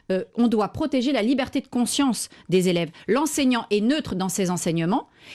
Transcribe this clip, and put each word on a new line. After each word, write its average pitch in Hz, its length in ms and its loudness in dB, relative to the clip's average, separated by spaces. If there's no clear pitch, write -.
euh, 185 140 0
on 240 140 2
doit 214 200 2
protéger 277 440 -2
la 233 100 0
liberté 254 380 0
de - 80 -8
conscience 220 600 0
des 180 200 2
élèves. 170 220 0
L'enseignant 254 640 2
est 208 120 2
neutre 262 340 -2
dans 185 120 -2
ses 180 220 -2
enseignements. 170 580 0